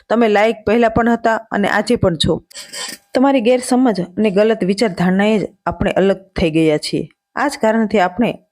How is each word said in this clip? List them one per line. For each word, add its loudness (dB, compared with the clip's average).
"તમે 2
લાયક 2
પહેલા 2
પણ 0
હતા 0
અને -4
આજે 0
પણ 0
છો. -2
તમારી 2
ગેરસમજ 0
અને -2
ગલત 2
વિચારધારણાએ 0
જ -4
આપણે -2
અલગ 2
થઈ 0
ગયા 2
છીએ. -6
આ -2
જ -8
કારણથી 0
આપણે -2